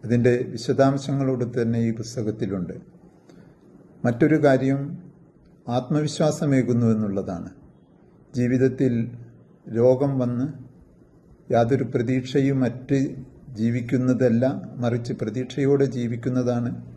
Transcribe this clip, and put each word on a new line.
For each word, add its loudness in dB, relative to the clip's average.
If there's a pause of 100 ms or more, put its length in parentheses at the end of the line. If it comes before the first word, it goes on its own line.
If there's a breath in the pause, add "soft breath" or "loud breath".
അതിൻ്റെ 4 (140)
വിശദാംശങ്ങളോട് 0
തന്നെ 0
ഈ 2
പുസ്തകത്തിലുണ്ട്. -6 (1300 loud breath)
മറ്റൊരു 2
കാര്യം 4 (880)
ആത്മവിശ്വാസമേകുന്നു 0
എന്നുള്ളതാണ്. -2 (800)
ജീവിതത്തിൽ 2 (720)
രോഗം 2
വന്ന് -2 (1040)
യാതൊരു 2
പ്രതീക്ഷയും 0
മറ്റ് 0 (520)
ജീവിക്കുന്നതല്ല, 2 (340)
മറിച്ച് -2
പ്രതീക്ഷയോടെ 0
ജീവിക്കുന്നതാണ് -2 (240)